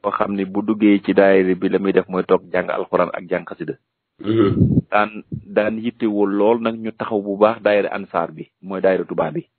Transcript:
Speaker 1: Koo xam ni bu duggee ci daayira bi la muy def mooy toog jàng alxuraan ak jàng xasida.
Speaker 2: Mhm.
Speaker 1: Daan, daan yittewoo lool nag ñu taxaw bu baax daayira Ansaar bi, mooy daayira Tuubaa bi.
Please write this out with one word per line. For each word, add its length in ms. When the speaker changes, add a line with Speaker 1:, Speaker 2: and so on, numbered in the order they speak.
Speaker 1:
Koo 100
xam 240
ni 80
bu 180
duggee 420
ci 100
daayira 400
bi 140
la 100
muy 140
def 160
mooy 160
toog 180
jàng 180
alxuraan 420
ak 180
jàng 160
xasida. 280
Speaker 2:
Mhm. 720
Speaker 1:
Daan, 200
daan 520
yittewoo 440
lool 340
nag 180
ñu 140
taxaw 300
bu 140
baax 260
daayira 320
Ansaar 380
bi, 160
mooy 180
daayira 240
Tuubaa 260
bi. 160